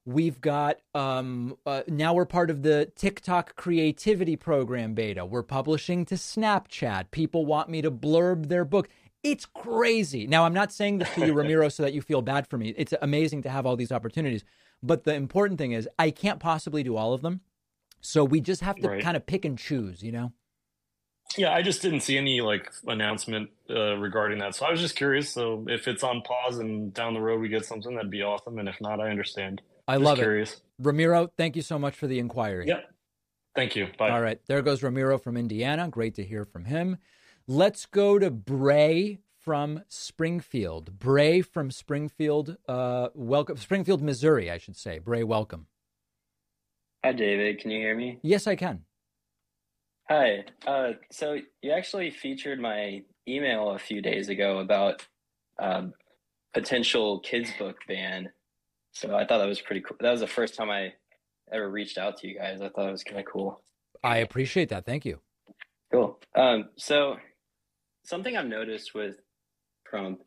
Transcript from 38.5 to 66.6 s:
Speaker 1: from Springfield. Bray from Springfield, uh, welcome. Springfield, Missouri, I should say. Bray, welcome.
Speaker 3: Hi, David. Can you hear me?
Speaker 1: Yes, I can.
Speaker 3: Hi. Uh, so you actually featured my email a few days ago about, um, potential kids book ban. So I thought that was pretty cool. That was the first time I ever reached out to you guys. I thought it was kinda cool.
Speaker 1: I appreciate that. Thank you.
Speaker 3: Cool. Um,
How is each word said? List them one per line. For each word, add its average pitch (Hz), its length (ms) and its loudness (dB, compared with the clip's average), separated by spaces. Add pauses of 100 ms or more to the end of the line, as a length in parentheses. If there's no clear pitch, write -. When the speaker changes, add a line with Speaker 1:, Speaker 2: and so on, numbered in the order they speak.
Speaker 1:
from 151 500 -2
Springfield. 98 1080 -6
Bray 147 440 6
from 143 280 -4
Springfield, 151 840 -2 (100)
uh, 123 480 -2
welcome. 143 440 0
Springfield, 185 420 2
Missouri, 135 500 4
I 87 60 -4
should 92 200 -14
say. 85 240 -10
Bray, 117 220 0
welcome. 107 440 -2 (1400)
Speaker 3:
Hi, 131 80 4
David. 104 480 0
Can 110 100 -6
you 110 100 -4
hear 110 140 0
me? 123 280 -6
Speaker 1:
Yes, 185 240 2
I 196 100 0
can. 151 300 -6 (1200)
Speaker 3:
Hi. 120 360 2 (220)
Uh, 131 260 0 (180)
so 151 280 -6 (240)
you 139 100 -2
actually 185 380 -2
featured 135 500 -8
my 104 420 -4 (240)
email 120 440 0
a 98 80 -4
few 101 240 -8
days 98 260 -2
ago 98 300 0
about, 98 480 2 (520)
um, 92 340 -2 (600)
potential 113 680 0
kids 117 380 -4
book 95 180 -8 (120)
ban. 92 420 -6 (600)
So 101 240 -6
I 104 100 2
thought 113 120 4
that 101 100 2
was 101 120 -4
pretty 98 200 -6
cool. - 200 -12
That 120 100 4
was 120 100 2
the 110 60 -2
first 113 280 -2
time 107 160 -4
I 98 220 -4 (600)
ever 107 180 -4
reached 101 280 -6
out 101 200 -4
to 113 100 -12
you - 100 -12
guys. 95 220 -8
I 98 80 -8
thought 98 200 -2
it 98 40 -4
was 92 100 -10
kinda 101 220 -10
cool. 98 380 -6 (400)
Speaker 1:
I 120 160 2
appreciate 131 500 0
that. 95 160 -6
Thank 139 200 -6
you. 80 160 -6 (720)
Speaker 3:
Cool. - 300 2 (160)
Um, 117 400 4